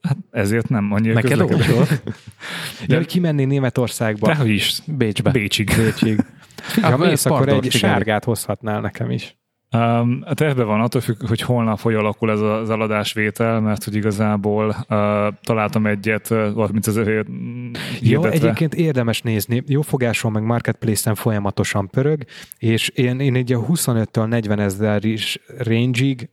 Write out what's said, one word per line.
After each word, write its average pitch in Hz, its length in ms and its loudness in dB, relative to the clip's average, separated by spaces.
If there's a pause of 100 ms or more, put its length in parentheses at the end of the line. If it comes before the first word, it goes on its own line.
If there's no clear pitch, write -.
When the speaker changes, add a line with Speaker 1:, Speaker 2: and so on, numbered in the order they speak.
Speaker 1:
Hát 135 140 -2 (140)
ezért 110 380 0
nem 104 240 0
annyira 113 220 2
Speaker 2:
Neked 117 160 4
Speaker 1:
közlekedek. - 460 2
Speaker 2:
olcsó. 156 180 4
Speaker 3:
<laughs> - 0 - (100)
Speaker 1:
De 110 80 -8 (760)
Speaker 3:
Ja, 143 100 4
hogy 160 100 0
kimenni 156 380 0
Németországba. 120 800 0
Speaker 1:
Dehogy 147 240 2
is. - 360 0
Speaker 2:
Bécsbe. 113 440 0
Speaker 1:
Bécsig. 104 460 0
Speaker 3:
Bécsig. 110 440 2
Speaker 2:
<laughs> - 40 4 (320)
Speaker 3:
Figyelj, 180 360 2
Speaker 2:
Hát, 135 160 4
Speaker 3:
mész, 151 180 2
akkor 151 120 2
Speaker 2:
pardon, 135 260 4
Speaker 3:
egy 117 80 0
Speaker 2:
figyelj. 165 220 2
Speaker 3:
sárgát 110 300 0
hozhatnál 107 560 -2
nekem 113 300 -4
is. - 260 -6 (340)
Speaker 1:
Öm, 117 560 2
a 165 80 -2
tervben 131 320 0
van, 107 140 2
attól 120 200 0
függ, 117 280 -4
hogy 110 120 0
holnap 113 400 0
hogy 117 140 0
alakul 107 360 0
ez 107 100 0
a, 107 200 0
az 110 100 -4
eladásvétel, 110 920 0
mert 107 240 -2
hogy 104 100 -6
igazából, 107 840 0 (120)
ö, 104 400 2 (140)
találtam 107 440 0
egyet, 104 440 -2
ö, 110 240 0
harmincezer 107 520 0
Speaker 3:
Jó, 107 180 0 (760)
Speaker 1:
hirdetve. 127 300 4
Speaker 3:
egyébként 143 440 0
érdemes 127 480 0
nézni. 117 440 -2
Jó 143 160 0
fogásról 120 500 0
meg 107 100 -2
Marketplace-en 113 720 0
folyamatosan 101 760 -2
pörög, 143 340 0 (340)
és 113 300 0
én, 127 320 0
én 139 140 2
így 127 180 0
a 123 120 2
huszonöttől 117 640 0
negyvenezer 104 800 0
is 110 340 -2 (200)
range-ig 123 720 0